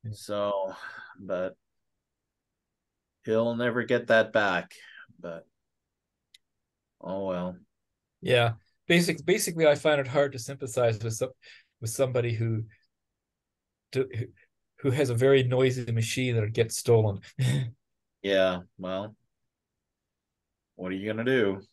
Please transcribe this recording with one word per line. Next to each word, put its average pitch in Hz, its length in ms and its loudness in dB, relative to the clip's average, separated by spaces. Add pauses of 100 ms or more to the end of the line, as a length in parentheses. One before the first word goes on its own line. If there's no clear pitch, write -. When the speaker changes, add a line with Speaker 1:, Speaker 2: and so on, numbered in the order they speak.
Speaker 1:
Yeah. 110 120 -10
Speaker 2:
So, 101 580 -4 (460)
but 92 360 -6 (1700)
he'll 117 320 0
never 120 280 -2
get 120 240 0
that 110 260 4
back. 98 380 0 (480)
But, 85 260 -14 (1500)
oh 95 280 -8
well. 90 300 -6 (640)
Speaker 1:
Yeah. 120 320 2 (340)
Basic-, 170 360 2
basically, 165 440 2
I 147 80 6
find 151 260 2
it 131 60 -4
hard 143 240 2
to 131 80 -12
sympathize 120 640 0
with 113 100 -4
some-, - 160 -4 (500)
with 113 120 -6
somebody 120 420 0
who, 113 300 -2 (1300)
to, 131 160 0 (100)
who, 110 80 -4 (540)
who 139 120 -2
has 131 180 0
a 120 60 -2
very 135 260 6
noisy 127 500 0
machine 117 440 0
that 110 180 0
gets 113 240 0
stolen. 107 420 4 (200)
<laughs> 127 340 -2 (480)
Speaker 2:
Yeah, 95 380 2 (200)
well, 95 360 -8 (1600)
what 92 160 -8
are 95 40 -4
you 98 120 -6
gonna 110 160 -4
do? 110 380 0 (120)